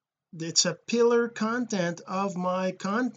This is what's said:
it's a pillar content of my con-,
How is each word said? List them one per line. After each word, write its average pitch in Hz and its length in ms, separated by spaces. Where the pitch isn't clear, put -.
it's 165 280
a 170 80
pillar 233 560
content 214 760
of 190 300
my 180 360
con-, 208 460